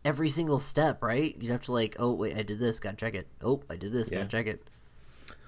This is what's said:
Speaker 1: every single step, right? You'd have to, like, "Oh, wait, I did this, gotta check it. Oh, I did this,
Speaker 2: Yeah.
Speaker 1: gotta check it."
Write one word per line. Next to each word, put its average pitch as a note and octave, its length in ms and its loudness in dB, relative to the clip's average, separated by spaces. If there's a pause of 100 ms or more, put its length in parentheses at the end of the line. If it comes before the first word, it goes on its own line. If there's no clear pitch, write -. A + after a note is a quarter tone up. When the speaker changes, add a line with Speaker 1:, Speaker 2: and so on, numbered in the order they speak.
Speaker 1:
every D3+ 240 2
single D3+ 300 2
step, D3 420 2
right? A#2+ 400 2
You'd A#2 100 -2
have A#2+ 120 0
to, - 80 -4
like, A2+ 260 2
"Oh, A#2+ 160 2
wait, F#2 240 0
I G#2+ 60 0
did G#2 160 -4
this, A#2 180 2
gotta G2+ 200 -4
check A2 180 -2
it. F#2 100 -6 (160)
Oh, C3+ 260 2
I F2 100 -8
did F#2+ 160 -4
this, A#2+ 180 0
Speaker 2:
Yeah. F2+ 80 0
Speaker 1:
gotta G2+ 100 -2
check A2+ 160 0
it." - 240 -6 (800)